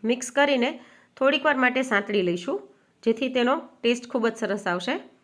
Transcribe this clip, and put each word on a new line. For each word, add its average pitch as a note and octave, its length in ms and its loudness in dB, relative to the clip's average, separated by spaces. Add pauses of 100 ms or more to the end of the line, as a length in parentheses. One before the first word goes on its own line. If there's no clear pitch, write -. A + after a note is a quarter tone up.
(120)
મિક્સ B3 280 -4
કરીને C#4 300 2 (480)
થોડીક D4 300 2
વાર C#4+ 160 2
માટે B3+ 180 2 (120)
સાંતળી G3+ 360 0
લઈશું, A3 320 -4 (420)
જેથી B3+ 360 0
તેનો B3 160 2 (260)
ટેસ્ટ A#3+ 300 0
ખૂબ A3+ 200 0
જ A3+ 120 -10
સરસ G3+ 300 -2
આવશે. F#3 220 -2 (280)